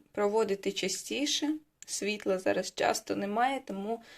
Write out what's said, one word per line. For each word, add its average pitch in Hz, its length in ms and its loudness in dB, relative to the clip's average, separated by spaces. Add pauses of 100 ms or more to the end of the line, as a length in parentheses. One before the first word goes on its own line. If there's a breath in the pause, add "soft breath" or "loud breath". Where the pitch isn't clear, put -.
(120)
проводити 202 600 2
частіше. 277 840 -2 (320)
Світла 202 520 0
зараз 190 360 0
часто - 420 2
немає, 226 480 0
тому 208 380 -4 (160 loud breath)